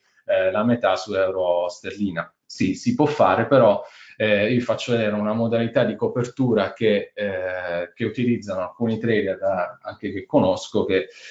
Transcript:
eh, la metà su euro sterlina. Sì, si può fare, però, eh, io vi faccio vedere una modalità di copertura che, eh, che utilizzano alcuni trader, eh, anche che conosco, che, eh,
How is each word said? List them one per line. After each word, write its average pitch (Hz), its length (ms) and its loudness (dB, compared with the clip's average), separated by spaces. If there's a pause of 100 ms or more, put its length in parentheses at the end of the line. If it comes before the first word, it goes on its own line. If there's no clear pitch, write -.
(240)
eh, 95 260 2
la 104 140 0
metà 113 320 2
su 101 180 -6
euro 90 540 0
sterlina. 92 640 -6 (120)
Sì, - 300 -2
si 123 200 -2
può 147 120 4
fare, 104 400 2
però, 113 360 6 (360)
eh, 107 320 2
io 123 80 2
vi - 20 0
faccio 117 320 -2
vedere 107 220 0
una 104 180 -2
modalità 117 520 0
di 107 120 -2
copertura 120 800 0
che, 104 400 0
eh, 90 800 -4
che 117 100 -6
utilizzano 104 560 -2
alcuni 110 380 -4
trader, 104 380 0
eh, 95 440 -4
anche 98 320 -10
che 98 140 -10
conosco, 92 580 0
che, 95 120 0
eh, 95 120 -2 (220)